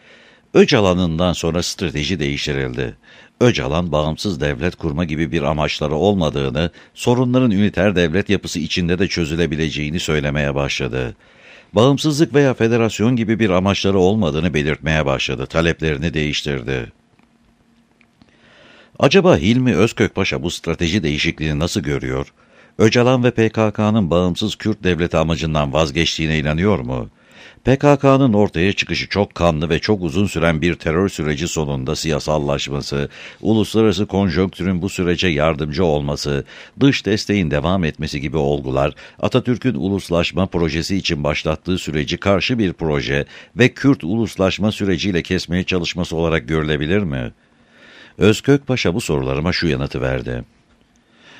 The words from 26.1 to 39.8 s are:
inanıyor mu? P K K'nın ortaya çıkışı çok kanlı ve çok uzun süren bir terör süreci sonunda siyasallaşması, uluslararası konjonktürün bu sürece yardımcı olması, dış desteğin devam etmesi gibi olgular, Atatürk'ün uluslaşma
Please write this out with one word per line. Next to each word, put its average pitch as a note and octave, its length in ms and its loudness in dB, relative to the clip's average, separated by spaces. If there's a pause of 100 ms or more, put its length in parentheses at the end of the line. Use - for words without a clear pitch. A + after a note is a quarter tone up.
inanıyor D#2 400 0
mu? B1 300 -6 (540)
P B2 120 4
K C#3+ 220 4
K'nın C3+ 360 4
ortaya G2 400 2
çıkışı D#2 360 -4
çok G2+ 260 -2
kanlı E2 340 0
ve E2 100 2
çok G#2 220 0
uzun F2+ 260 0
süren D#2+ 340 0
bir E2+ 140 2
terör F2 340 0
süreci D#2 380 -4
sonunda C#2+ 480 -4
siyasallaşması, C#2+ 1120 -2 (320)
uluslararası G#2+ 640 2
konjonktürün F#2 760 0
bu G2 80 -4
sürece F2 380 0
yardımcı D2+ 580 0
olması, D2 600 -2 (340)
dış C3+ 260 2
desteğin G2 460 0
devam E2 320 0
etmesi D2+ 380 -4
gibi D2 160 -4
olgular, C#2+ 560 0 (260)
Atatürk'ün A#2+ 560 0
uluslaşma F2 680 -2